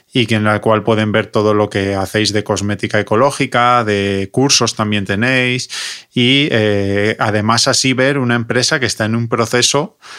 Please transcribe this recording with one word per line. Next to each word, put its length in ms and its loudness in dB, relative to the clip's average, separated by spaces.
y 120 2
que 80 0
en 100 0
la 160 2
cual 220 2
pueden 280 0
ver 180 0
todo 260 2
lo 160 0
que 240 0
hacéis 400 -2
de 100 -2
cosmética 560 -2
ecológica, 800 2
de 480 0
cursos 460 0
también 300 -2
tenéis, 640 0
y, 380 2
eh, 680 0
además 480 0
así 280 0
ver 240 0
una 160 0
empresa 440 0
que 60 -4
está 220 -2
en 100 0
un 120 -2
proceso 680 0